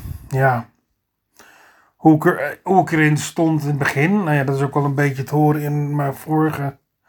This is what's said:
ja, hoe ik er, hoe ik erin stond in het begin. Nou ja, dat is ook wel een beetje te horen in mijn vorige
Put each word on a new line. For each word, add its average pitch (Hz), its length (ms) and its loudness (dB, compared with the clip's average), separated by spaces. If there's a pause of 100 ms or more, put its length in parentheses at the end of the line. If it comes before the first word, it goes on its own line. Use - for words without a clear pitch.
(300)
ja, 131 400 0 (1300)
hoe 160 180 6
ik 151 100 0
er, 147 380 -2
hoe 185 180 2
ik - 100 -6
erin 151 260 4
stond 160 440 -2
in 143 60 -6
het 147 100 -2
begin. 156 460 0
Nou 151 120 0
ja, 139 80 0
dat 135 120 -2
is 135 60 -2
ook 139 120 -2
wel 143 120 0
een 143 100 -2
beetje 139 280 -2
te 147 120 -6
horen 151 260 2
in 147 340 -4
mijn 139 200 -4
vorige 156 640 -4 (320)